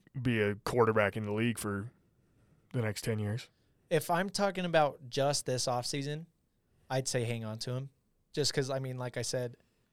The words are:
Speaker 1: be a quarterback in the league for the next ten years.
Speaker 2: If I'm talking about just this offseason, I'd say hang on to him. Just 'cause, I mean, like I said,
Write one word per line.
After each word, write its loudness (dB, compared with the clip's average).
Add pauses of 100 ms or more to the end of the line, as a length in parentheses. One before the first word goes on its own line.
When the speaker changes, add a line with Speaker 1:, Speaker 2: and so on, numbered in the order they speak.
(200)
Speaker 1:
be 2
a 2 (100)
quarterback 4
in -2
the -2
league 0
for -4 (800)
the -2
next -2
ten -2
years. -2 (420)
Speaker 2:
If 0
I'm 0
talking 0
about 4 (120)
just 2
this 0
offseason, -2 (640)
I'd 0
say 0
hang -4
on -6
to -6
him. -6 (420)
Just 0
'cause, 0
I 0
mean, -4
like -6
I -2
said, -4 (360)